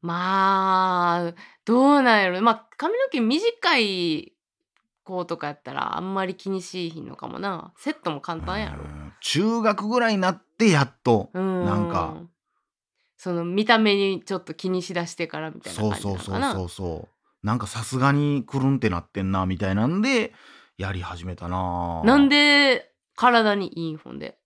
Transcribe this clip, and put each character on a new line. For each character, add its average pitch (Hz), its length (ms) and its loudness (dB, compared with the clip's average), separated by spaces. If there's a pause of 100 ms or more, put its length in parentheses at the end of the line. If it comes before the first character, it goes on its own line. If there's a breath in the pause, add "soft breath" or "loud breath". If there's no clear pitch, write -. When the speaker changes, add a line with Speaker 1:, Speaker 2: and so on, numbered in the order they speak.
Speaker 1:
ま 185 1300 2
あ、 - 20 -14 (300 loud breath)
ど 233 140 4 (180)
う 277 60 4
な 233 160 6
ん 202 40 4
や 185 80 2
ろ。 180 100 -2
ま 226 120 4
あ、 220 240 -6
髪 339 180 -2
の 523 160 0
毛 302 80 -4
短 320 600 2
い 185 540 -2 (680)
子 185 220 -6
と 175 120 -6
か 147 120 -8
や 147 60 -8
っ - 80 -20
た 131 100 -14
ら - 240 -4
あ - 40 -6
ん 190 140 -6
ま 190 100 -2
り 185 120 -8
気 196 140 -10
に 190 120 -4
し 180 240 -8
い 165 40 -8
ひ 160 100 -14
ん - 80 -14
の - 80 -16
か - 100 -14
も - 140 -10
な。 180 360 -8
セ - 140 -6
ッ 302 100 -8
ト 165 120 -4
も 143 80 -8
簡 165 220 -10
単 190 180 -6
や 214 100 -8
ろ。 73 140 -12
Speaker 2:
う - 20 -14
ん。 73 340 -14
中 220 400 0
学 208 280 0
ぐ 240 100 0
ら 233 120 2
い 220 40 0
に 190 60 0
な 185 100 2
っ - 120 -6 (140)
て 220 140 6
や 147 140 6
っ - 180 -10
と、 113 320 2
Speaker 1:
う 180 60 -4
ん。 185 260 -2
Speaker 2:
な - 80 0
ん - 160 0
か。 170 260 -4 (1000)
Speaker 1:
そ 180 160 -6
の 170 120 -2
見 190 220 0
た 226 120 6
目 208 180 4
に 196 260 0
ち - 120 -8
ょ - 40 -4
っ 170 60 -12
と 156 100 -12
気 185 160 -6
に 185 120 -2
し 175 120 -10
だ 175 120 -4
し - 100 -14
て 170 100 -6
か 156 140 -10
ら 160 100 -8
み - 100 -18
た - 100 -16
い - 40 -12
な - 60 -8
感 107 180 0
じ - 80 -8
な 101 60 -4
の 95 60 -6
か - 20 -10
な。 - 20 -14
Speaker 2:
そ 95 160 -6
う - 0 -
そ - 0 -
う - 0 -
そ - 0 -
う 254 140 -2
そ 95 120 -4
う 87 40 -8
そ 85 400 -10
う。 - 380 -14
な 107 80 0
ん 123 40 -2
か 101 80 -6
さ 113 180 -8
す 131 140 -6
が 139 140 4
に 143 340 0
く 139 120 -4
る 131 80 2
ん 139 100 4
っ - 20 -2
て 110 120 0
な 87 80 -2
っ - 120 -12
て 98 120 -6
ん 95 80 0
な、 95 160 0
み 92 120 -2
た 95 120 -2
い 95 40 0
な 107 120 2
ん 175 160 0
で、 247 300 0 (440 soft breath)
や 95 160 -6
り 90 100 -6
始 87 220 -12
め 90 100 -8
た 85 140 -10
な。 87 560 -4
Speaker 1:
な 254 140 6
ん 285 100 6
で 285 640 4 (240)
体 226 400 4
に 196 200 -4
い 165 140 -4
い - 20 -8
ん？ 156 40 -10
ほ - 160 -16
ん 139 80 -12
で。 - 260 -14